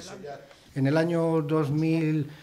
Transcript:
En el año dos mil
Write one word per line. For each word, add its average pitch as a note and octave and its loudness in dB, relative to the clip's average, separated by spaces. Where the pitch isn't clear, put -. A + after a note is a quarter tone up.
En C3+ 2
el C#3+ 4
año E3 2
dos D3 0
mil D#3 0